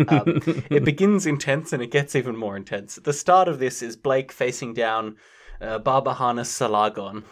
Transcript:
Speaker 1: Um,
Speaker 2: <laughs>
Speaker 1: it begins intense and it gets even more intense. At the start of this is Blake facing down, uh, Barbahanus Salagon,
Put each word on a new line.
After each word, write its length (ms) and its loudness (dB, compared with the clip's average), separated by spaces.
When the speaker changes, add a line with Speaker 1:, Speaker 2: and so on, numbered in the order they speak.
Speaker 1:
Um, 360 4
Speaker 2:
<laughs> 20 -18
Speaker 1:
it 120 4
begins 440 2
intense 440 -2
and 120 -2
it 80 -8
gets 240 0
even 200 0
more 220 -6
intense. 400 -10
At 60 -20
the 100 -2
start 340 6
of 120 -2
this 240 -4
is 120 -10
Blake 360 0
facing 420 -4
down, 440 -2
uh, 180 -6
Barbahanus 720 0
Salagon, 840 0